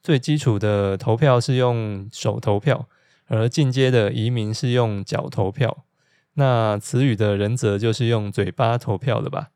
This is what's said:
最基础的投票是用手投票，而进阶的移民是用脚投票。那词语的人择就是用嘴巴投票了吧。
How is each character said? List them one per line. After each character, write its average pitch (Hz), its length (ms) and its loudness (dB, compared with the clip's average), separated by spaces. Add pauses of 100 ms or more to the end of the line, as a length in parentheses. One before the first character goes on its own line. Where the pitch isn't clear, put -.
最 147 160 2
基 151 180 0
础 117 220 0
的 101 400 0
投 113 180 0
票 123 240 4
是 127 160 -2
用 110 560 -2
手 107 260 -4
投 104 220 0
票， 123 280 -2 (380)
而 113 220 0
进 131 240 2
阶 131 180 2
的 110 220 4
移 117 160 -2
民 110 240 -2
是 120 180 -2
用 113 320 0
脚 - 280 -6
投 98 200 0
票。 - 340 -2 (500)
那 117 440 2
词 127 260 0
语 120 120 2
的 104 200 2
人 104 200 0
择 101 200 0
就 110 160 0
是 117 140 -2
用 107 240 0
嘴 95 220 -2
巴 120 260 0
投 104 180 -4
票 110 220 -2
了 - 100 -4
吧。 - 280 -8